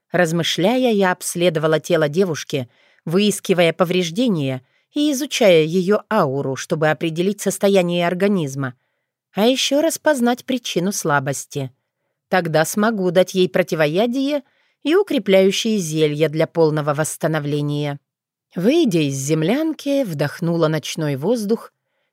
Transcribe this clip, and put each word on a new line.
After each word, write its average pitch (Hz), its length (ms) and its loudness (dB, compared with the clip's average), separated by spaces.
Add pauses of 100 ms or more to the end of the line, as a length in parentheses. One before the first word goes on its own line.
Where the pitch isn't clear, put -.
(100)
Размышляя, 180 800 0
я 190 200 2
обследовала 160 680 0
тело 156 280 0
девушки, 147 600 -2 (360)
выискивая 180 680 2
повреждения 170 920 -2 (300)
и 294 200 0
изучая 214 520 4
её 185 460 0
ауру, 139 460 0
чтобы 156 340 0
определить 170 500 -4
состояние 180 640 0
организма, 170 680 -2 (600)
а 208 120 2
ещё 269 340 2
распознать 269 640 0
причину 202 480 -4
слабости. 143 800 -4 (560)
Тогда 165 360 0
смогу 208 460 0
дать 180 240 2
ей 185 140 2
противоядие 214 920 -2 (400)
и 294 120 0
укрепляющие 214 840 2
зелья 156 500 0
для 156 180 0
полного 151 480 0
восстановления. 147 1040 -4 (560)
Выйдя 220 460 2
из 139 140 0
землянки, 247 920 -2
вдохнула 160 640 -2
ночной 151 480 -4
воздух 214 560 -4 (400)